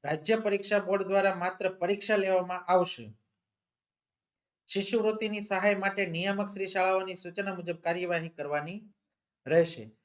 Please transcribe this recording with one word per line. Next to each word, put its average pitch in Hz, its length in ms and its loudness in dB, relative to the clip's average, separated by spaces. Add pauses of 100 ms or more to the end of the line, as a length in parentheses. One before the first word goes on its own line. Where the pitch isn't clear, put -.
રાજ્ય 156 320 0
પરીક્ષા 208 440 0
બોર્ડ 196 240 0
દ્વારા 190 320 4
માત્ર 185 340 -2
પરીક્ષા 196 460 0
લેવામાં 185 500 2
આવશે. 170 480 2 (1500)
શિષ્યવૃત્તિની 214 760 -2
સહાય 202 340 2
માટે 196 300 0
નિયામક 196 440 -2
શ્રી 196 180 -6
શાળાઓની 185 480 0
સૂચના 190 380 -6
મુજબ 175 220 -6
કાર્યવાહી 170 540 -2
કરવાની 151 540 -6 (640)
રહેશે. 160 380 2 (200)